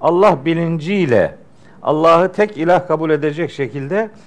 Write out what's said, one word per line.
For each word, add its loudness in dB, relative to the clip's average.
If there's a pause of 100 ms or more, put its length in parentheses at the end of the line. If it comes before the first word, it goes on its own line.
Allah 2
bilinciyle 0 (460)
Allah'ı 2
tek -2
ilah 0
kabul -2
edecek -2
şekilde -6 (160)